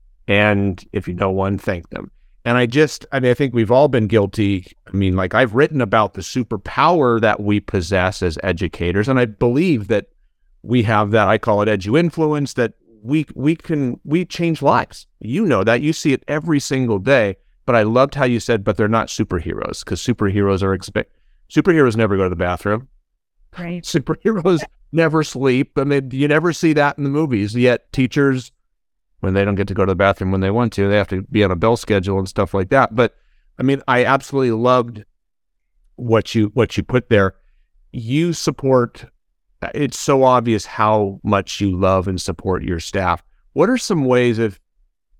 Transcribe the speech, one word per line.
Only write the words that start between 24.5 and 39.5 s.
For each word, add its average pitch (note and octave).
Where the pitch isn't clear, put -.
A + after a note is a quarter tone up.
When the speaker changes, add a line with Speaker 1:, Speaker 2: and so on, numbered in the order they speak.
Speaker 1:
never D#3+
sleep. C3
I C#3
mean, C#3
you C#3
never D#3+
see D#3+
that C#3+
in D3
the C#3
movies. B2+
Yet B2
teachers, C3+
when F#2+
they G2
don't G2+
get G2
to G2
go F#2+
to F#2+
the F#2
bathroom F#2+
when F#2+
they F#2+
want A#2
to, G2
they G2+
have G2+
to F#2+
be G#2
on F#2+
a F2+
bell A2+
schedule G2
and F#2+
stuff -
like G2
that. C3+
But, A#2
I B2+
mean, C3+
I B2
absolutely C3+
loved A#2+
what A2+
you, G#2+
what A2+
you G2
put B2
there. G2
You C#3
support, C3